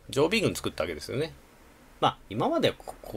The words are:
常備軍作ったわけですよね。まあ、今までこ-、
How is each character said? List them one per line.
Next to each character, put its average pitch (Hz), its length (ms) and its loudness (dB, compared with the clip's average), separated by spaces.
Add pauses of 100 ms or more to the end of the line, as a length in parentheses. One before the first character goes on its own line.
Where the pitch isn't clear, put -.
(100)
常 139 140 4
備 202 160 2
軍 123 140 2
作 - 140 -4
っ 87 40 -6
た - 120 -4
わ - 20 -4
け 85 80 -4
で 73 60 -10
す - 100 -12
よ - 60 -4
ね。 156 160 -4 (680)
ま 147 80 6
あ、 - 100 -2 (100)
今 147 220 0
ま 330 100 2
で 131 120 4
こ-、 - 220 -14 (220)